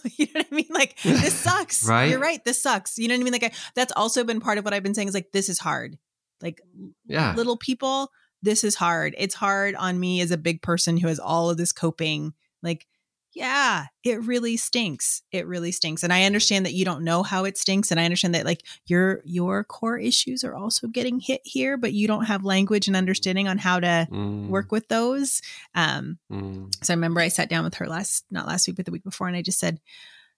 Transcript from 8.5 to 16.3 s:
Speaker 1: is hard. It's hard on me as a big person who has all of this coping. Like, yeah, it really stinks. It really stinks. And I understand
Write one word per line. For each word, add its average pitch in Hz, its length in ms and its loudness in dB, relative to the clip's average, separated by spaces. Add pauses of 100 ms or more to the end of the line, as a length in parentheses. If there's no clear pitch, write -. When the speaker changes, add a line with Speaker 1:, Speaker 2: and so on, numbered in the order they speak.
Speaker 1:
is 208 100 0
hard. 165 440 0
It's 196 160 -4
hard 196 400 0
on 180 260 -2
me 180 200 0
as 170 100 0
a 175 60 2
big 165 260 -2
person 170 360 2
who 175 100 2
has 160 100 0
all 170 320 0
of 170 60 0
this 170 160 0
coping. 156 600 -2 (280)
Like, 170 240 -4 (460)
yeah, 254 540 0 (180)
it 240 180 2
really 233 360 0
stinks. - 640 -2 (100)
It 185 140 -2
really 175 260 -4
stinks. 160 320 -2
And 175 80 2
I 185 120 6
understand 202 420 4